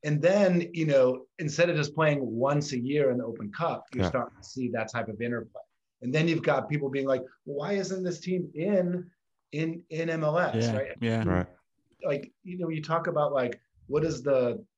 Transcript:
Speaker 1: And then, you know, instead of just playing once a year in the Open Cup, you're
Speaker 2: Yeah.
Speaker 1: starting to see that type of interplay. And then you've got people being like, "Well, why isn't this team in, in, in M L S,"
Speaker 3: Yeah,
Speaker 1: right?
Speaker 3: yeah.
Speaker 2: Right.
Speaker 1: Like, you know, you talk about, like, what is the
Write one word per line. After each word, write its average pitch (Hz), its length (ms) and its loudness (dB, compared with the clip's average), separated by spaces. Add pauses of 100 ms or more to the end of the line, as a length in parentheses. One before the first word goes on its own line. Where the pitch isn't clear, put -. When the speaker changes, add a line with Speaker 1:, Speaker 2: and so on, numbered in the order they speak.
Speaker 1:
And 151 180 0
then, 180 500 4
you 160 140 0
know, 127 400 4 (120)
instead 160 300 2
of 160 80 2
just 147 180 -2
playing 151 280 4
once 131 500 0
a 127 60 -2
year 135 320 2
in 123 80 0
the 120 80 -4
Open 110 260 -8
Cup, 160 400 -4
you're 95 120 0
Speaker 2:
Yeah. 90 40 2
Speaker 1:
starting 120 300 -4
to - 100 -20
see 123 220 -6
that 113 200 -4
type 113 180 -4
of 104 120 -10
interplay. 120 400 -6 (400)
And 127 140 -4
then 160 140 4
you've 160 140 0
got 135 280 2
people 143 180 -2
being 135 180 -2
like, 131 160 2 (220)
"Well, 143 140 -6
why 170 140 -4
isn't 185 320 -2
this 165 160 -4
team 180 340 -4
in, 180 560 0 (420)
in, 160 380 -4
in 165 180 -4
M 160 160 -2
L 151 140 2
S," 156 160 0 (100)
Speaker 3:
Yeah, 117 120 0
Speaker 1:
right? - 260 -4
Speaker 3:
yeah. 113 220 0
Speaker 2:
Right. 90 220 2 (580)
Speaker 1:
Like, 143 280 -2 (120)
you 180 140 -10
know, 170 100 -4
you 156 120 -4
talk 160 280 -2
about, 147 240 2
like, 123 280 0 (280)
what 151 160 2
is 156 180 -2
the 127 420 2 (140)